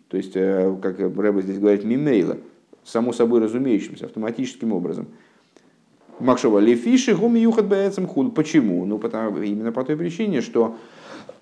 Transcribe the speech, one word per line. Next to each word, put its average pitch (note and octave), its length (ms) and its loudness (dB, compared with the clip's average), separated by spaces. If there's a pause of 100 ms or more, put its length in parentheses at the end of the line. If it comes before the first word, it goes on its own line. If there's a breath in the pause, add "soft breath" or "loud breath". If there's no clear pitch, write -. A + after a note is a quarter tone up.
то F2+ 80 -6
есть, F#2+ 200 -4
э, F#2+ 440 2
как F#2+ 180 -4
Рэбе G2 440 0
здесь G2 160 -6
говорит, G2+ 260 4
мимейла, A#2+ 540 0 (460)
само A#2 280 -2
собой A#2 280 2
разумеющимся, A2+ 640 -2
автоматическим A2+ 640 -6
образом. F2 360 -6 (1120 soft breath)
Махшова B2 400 2
лефиши F3 580 4
гуми A#3 240 2
юхат A3+ 260 2
бэцэм G3 400 0
худ. C3 280 -2
Почему? A2+ 500 2
Ну, G#2 140 -4
потому, A2 400 -4
именно G#2+ 340 -4
по C3 120 -4
той D3+ 120 -2
причине, E3+ 460 -2
что, A2+ 340 0 (640 loud breath)